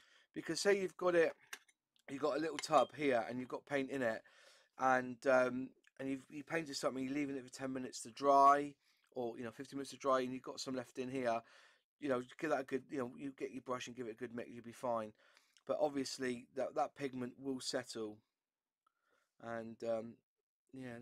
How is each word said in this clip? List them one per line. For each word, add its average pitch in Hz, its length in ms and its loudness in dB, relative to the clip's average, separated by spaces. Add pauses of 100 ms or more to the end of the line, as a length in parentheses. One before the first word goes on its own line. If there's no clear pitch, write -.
(340)
because 156 260 -4
say 202 180 6
you've 185 200 -4
got 180 160 4
it, 165 180 6 (800)
you've 135 100 -8
got 139 160 2
a 151 40 0
little 151 180 -2
tub 139 360 6
here 127 320 2
and 123 120 -6
you've 127 100 -6
got 139 160 -8
paint 139 240 -2
in 135 140 -2
it, 110 180 0 (580)
and, 127 380 4 (100)
um, 127 440 4 (280)
and 135 120 -4
you've, 135 180 -6
you 151 160 -10
painted 156 320 -4
something, 131 260 -2
you're 131 120 -4
leaving 139 220 -2
it 127 80 -10
for 127 140 -14
ten 131 140 -6
minutes 127 300 -8
to 120 80 -14
dry, 139 640 8 (380)
or, 120 260 -4
you 123 60 -6
know, 113 60 -6
fifteen 139 280 -10
minutes 135 140 -8
to 127 40 -14
dry, 131 240 4
and 127 120 -2
you've 127 100 -8
got - 180 -10
some 135 140 -6
left 127 240 -8
in 127 100 -4
here, 123 320 0 (600)
you 147 80 -2
know, 127 140 2 (180)
give 156 100 0
that 139 100 4
a 139 40 -4
good, 131 260 -4
you 143 80 -4
know, 123 180 -2
you 139 220 -8
get 113 140 -6
your 127 100 -12
brush 123 240 -6
and 123 80 -12
give 120 120 -8
it 107 60 -6
a - 20 -16
good 117 200 -8
mix, 120 160 -6
you'll 117 140 -14
be 117 80 -12
fine. 113 400 -2 (540)
But - 140 0
obviously 131 680 -2 (100)
that, 127 180 -2
that 147 220 0
pigment 127 420 -4
will 135 220 -4
settle. 113 560 -4 (1300)
And, 113 340 -8 (100)
um, 113 280 -2 (580)
yeah, 131 300 -10